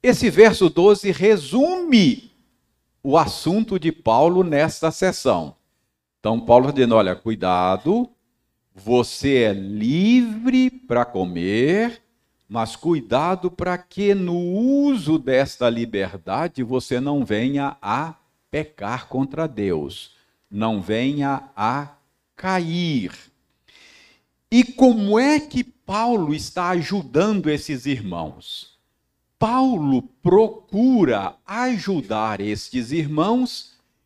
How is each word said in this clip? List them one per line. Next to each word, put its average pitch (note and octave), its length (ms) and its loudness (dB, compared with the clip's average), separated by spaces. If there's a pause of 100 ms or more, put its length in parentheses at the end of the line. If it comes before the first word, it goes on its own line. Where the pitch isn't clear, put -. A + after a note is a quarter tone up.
Esse B3 260 2
verso F#3 400 6
doze G3+ 440 4
resume G#3+ 1160 2 (720)
o C#3 140 2
assunto F#3+ 640 0
de D#3+ 120 -2
Paulo E3+ 540 2
nesta D#3+ 460 0
sessão. G#2+ 680 -2 (640)
Então, A2+ 180 -2
Paulo A#2+ 280 6
está D3 80 -4
dizendo, A#2+ 200 2
"Olha, F#2+ 220 4
cuidado, G2 920 -2 (680)
você B2 640 0
é A2 140 2
livre G#3+ 1160 0
para - 360 -2
comer, G#2+ 960 -2 (460)
mas A2+ 280 -6
cuidado E3 760 -2
para F3+ 280 -6
que G3+ 360 -2
no F3 240 -2
uso G#3 800 0
desta B2+ 520 0
liberdade A2+ 920 -6
você B2 380 -4
não C#3+ 240 -2
venha C3+ 560 -4
a C#3 340 -6 (360)
pecar B2 580 -8
contra C#3 400 -4
Deus, F#2 680 -6 (360)
não G#2+ 300 -4
venha C3+ 760 -4
a B2+ 320 -4 (480)
cair." E3+ 760 -4 (1400)
E A#3 120 6
como A3+ 560 4
é D4 220 2
que C4+ 240 -6
Paulo G3+ 680 -2
está F3 340 -6
ajudando F3 840 0
esses C#3 360 -6
irmãos? F#2 920 -8 (600)
Paulo A3 640 0 (200)
procura G3 1120 2 (120)
ajudar D#3+ 920 -4
estes A2+ 520 -6
irmãos, E3 800 -2 (340)